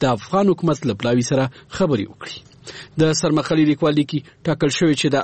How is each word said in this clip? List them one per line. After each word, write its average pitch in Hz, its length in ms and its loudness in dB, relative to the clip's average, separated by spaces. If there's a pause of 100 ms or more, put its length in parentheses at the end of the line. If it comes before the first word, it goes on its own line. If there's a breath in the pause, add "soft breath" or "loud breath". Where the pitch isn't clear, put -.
د - 20 2 (140)
افغان 196 360 0
حکومت 156 320 -2
له 117 80 0
پلاوي 120 400 0
سره 131 180 0 (260 loud breath)
خبرې 139 320 0
وکړي. - 300 -18 (600 loud breath)
د 156 200 4
سرمقالې 156 500 2
لیکوال 151 300 2
لیکي، 147 200 -2 (280 loud breath)
ټاکل 151 280 0
شوی 160 200 2
چې - 200 -2
د 135 80 0